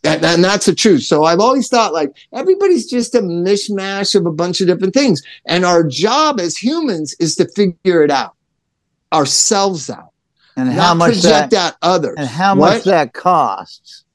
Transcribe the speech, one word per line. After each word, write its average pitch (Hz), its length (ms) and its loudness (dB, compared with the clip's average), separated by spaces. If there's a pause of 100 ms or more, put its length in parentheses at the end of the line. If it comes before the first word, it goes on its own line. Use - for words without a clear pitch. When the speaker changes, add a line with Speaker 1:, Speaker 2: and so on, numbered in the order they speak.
Speaker 1:
And, 156 220 0
and 170 180 2
that's 196 240 0
the 175 80 2
truth. 160 280 2
So 156 220 2
I've 175 160 2
always 247 280 2
thought, 220 240 0
like, - 240 -4 (160)
everybody's 370 560 0
just 240 260 -4
a 233 60 4
mishmash 196 920 -4
of 185 100 2
a 170 80 -2
bunch 170 300 -4
of 175 60 2
different 180 260 0
things. 254 280 2 (240)
And 180 200 0
our 170 180 4
job 214 560 0
as 170 160 -6
humans 226 640 -4
is 165 160 -2
to 165 120 0
figure 180 540 0
it 147 80 2
out, 127 240 -2 (760)
ourselves 170 800 -2
out. - 200 -16 (480)
Speaker 2:
And 127 120 -2
Speaker 1:
Not 123 120 -4
Speaker 2:
how 175 120 4
much 170 180 2
Speaker 1:
project 170 380 2
Speaker 2:
that, 175 240 0
Speaker 1:
out - 80 -20
others. 170 340 0
Speaker 2:
and 143 100 -6
how 180 300 0
Speaker 1:
What? 175 200 4
Speaker 2:
much - 80 -6
that 165 280 0
costs. - 920 -4 (100)